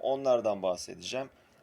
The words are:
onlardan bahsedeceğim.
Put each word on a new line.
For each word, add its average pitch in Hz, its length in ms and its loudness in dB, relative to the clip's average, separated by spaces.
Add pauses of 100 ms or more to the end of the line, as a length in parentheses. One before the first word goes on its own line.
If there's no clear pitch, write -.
onlardan 120 600 2
bahsedeceğim. 92 680 -4 (320)